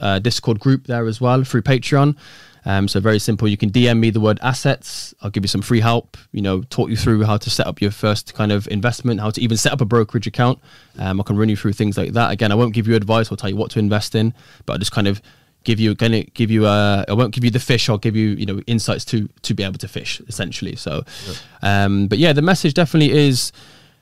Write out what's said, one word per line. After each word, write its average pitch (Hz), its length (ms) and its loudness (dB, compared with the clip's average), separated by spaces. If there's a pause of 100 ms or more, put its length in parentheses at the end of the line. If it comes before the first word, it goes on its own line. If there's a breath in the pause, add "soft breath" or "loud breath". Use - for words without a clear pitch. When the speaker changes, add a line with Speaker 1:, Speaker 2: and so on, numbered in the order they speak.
Speaker 1:
uh, 98 200 -2
Discord 113 380 -2
group 131 280 0
there 120 200 -4
as 110 140 -6
well 127 240 2
through 117 180 0
Patreon. 139 540 2 (480 loud breath)
Um, 98 240 0
so 98 120 -2
very 107 180 2
simple. 107 300 0
You 101 80 0
can 107 140 0
D 120 180 4
M 113 120 2
me 113 100 4
the 107 100 0
word 107 220 2
assets. - 800 -4
I'll 101 80 -6
give 101 140 -2
you - 40 -2
some 98 140 -2
free 117 180 2
help, 117 360 0 (160)
you 104 100 -4
know, 95 200 0
talk - 280 -4
you 110 60 -2
through 107 280 2
how 107 140 2
to 113 120 -6
set - 160 -2
up - 140 -8
your 101 100 0
first - 440 -4
kind 104 180 0
of 101 160 -2
investment, 113 520 -2
how 107 100 -4
to 101 100 -6
even 113 160 0
set - 160 0
up 143 80 -2
a 117 60 2
brokerage 113 400 0
account. 123 320 0 (400 soft breath)
Um, 95 220 -2
I 98 40 -4
can 101 120 -2
run 110 120 2
you 104 80 0
through 104 180 -2
things 104 220 0
like 92 160 -4
that. 117 180 2
Again, 104 220 0
I - 40 2
won't 117 180 2
give 110 140 0
you 117 60 4
advice 110 360 2
or 98 60 -6
tell 101 140 -6
you 95 60 -4
what 107 160 -4
to - 60 -4
invest 104 360 0
in, 110 200 0 (320 loud breath)
but - 80 -4
I'll - 40 -6
just 95 140 -6
kind 104 160 0
of 101 140 -2 (420 soft breath)
give 110 160 0
you, 110 140 2
gonna 113 300 0
give 110 260 -2
you 107 160 4
a, 101 420 2
I - 60 -4
won't 110 180 0
give 123 120 -4
you 120 60 4
the 117 100 0
fish. - 280 0
I'll 110 100 2
give 107 180 -2
you, 110 140 2
you 101 160 -4
know, 98 200 -6
insights 113 400 -2
to, 110 220 -2 (140)
to - 120 -4
be 98 80 -4
able 95 160 -6
to - 100 -12
fish, - 400 -10
essentially. 92 480 -8
So, - 280 -8 (580 loud breath)
Speaker 2:
Yeah. 101 220 2
Speaker 1:
um, 101 220 2
but 104 120 0
yeah, 160 160 4
the 143 80 2
message 165 320 2
definitely 156 420 4
is, 143 340 2 (520 loud breath)